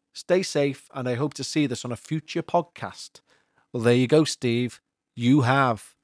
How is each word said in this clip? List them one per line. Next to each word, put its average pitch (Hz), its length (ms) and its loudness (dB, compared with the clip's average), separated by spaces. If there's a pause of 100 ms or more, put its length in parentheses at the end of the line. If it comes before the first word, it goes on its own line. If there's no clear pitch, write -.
(140)
Stay 185 300 0
safe, 143 500 -2
and 127 160 -8
I 123 60 -2
hope 139 200 -4
to 135 80 -10
see 151 220 -2
this 120 200 -6
on 123 60 -8
a 113 40 -6
future - 480 -8
podcast. - 800 -6 (500)
Well, 123 100 -6
there 120 140 4
you 127 120 4
go, 151 180 4
Steve. 120 540 -4 (360)
You 123 260 4
have. 123 640 0